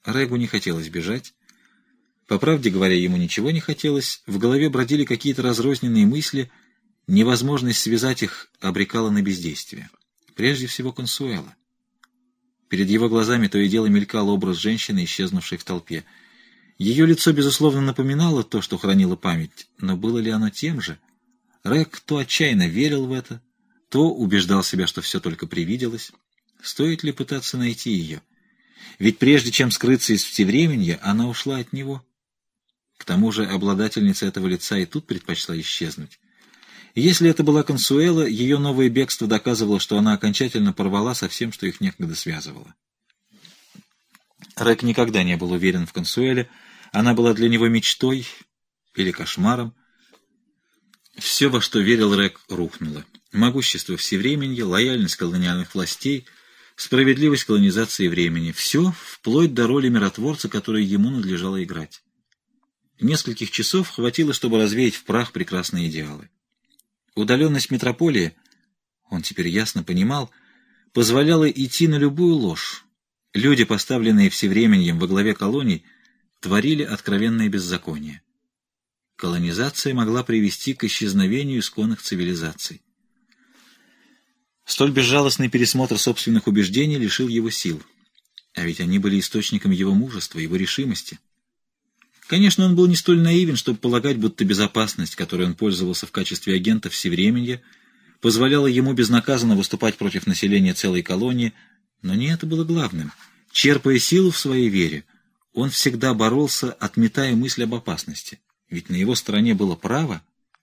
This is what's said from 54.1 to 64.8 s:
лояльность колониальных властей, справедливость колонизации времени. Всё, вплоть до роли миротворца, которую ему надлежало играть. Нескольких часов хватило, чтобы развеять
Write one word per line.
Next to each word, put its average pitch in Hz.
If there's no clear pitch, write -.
лояльность 107
колониальных 90
властей, 127
справедливость 135
колонизации 101
времени. 82
Всё, 170
вплоть 143
до 117
роли 131
миротворца, 117
которую 107
ему 101
надлежало 95
играть. 82
Нескольких 120
часов 180
хватило, 131
чтобы 113
развеять 110